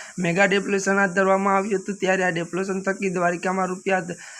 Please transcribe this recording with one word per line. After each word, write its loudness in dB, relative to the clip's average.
મેગા 2
ડેપ્યુલેશન 0
હાથ 2
ધરવામાં 4
આવ્યું 0
હતું, -8
ત્યારે 2
આ 2
ડેપ્યુલેશન -4
થકી -2
દ્વારિકામાં 0
રૂપિયા -2